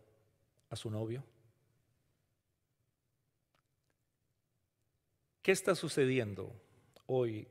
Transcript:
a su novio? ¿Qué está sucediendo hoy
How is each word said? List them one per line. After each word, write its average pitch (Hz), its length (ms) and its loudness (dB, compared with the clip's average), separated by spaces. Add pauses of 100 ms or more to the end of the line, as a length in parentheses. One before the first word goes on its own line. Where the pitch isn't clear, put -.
(680)
a - 60 -8
su - 140 -8
novio? 113 340 -4 (4000)
¿Qué - 100 6
está 190 220 4
sucediendo 127 800 0 (600)
hoy 117 380 0